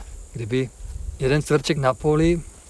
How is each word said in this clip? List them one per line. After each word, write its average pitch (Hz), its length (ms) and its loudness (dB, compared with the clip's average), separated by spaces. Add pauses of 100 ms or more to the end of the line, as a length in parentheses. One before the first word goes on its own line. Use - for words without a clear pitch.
(360)
Kdyby 123 340 -2 (500)
jeden 139 220 2
cvrček 147 360 2
na 131 160 4
poli 160 480 2 (280)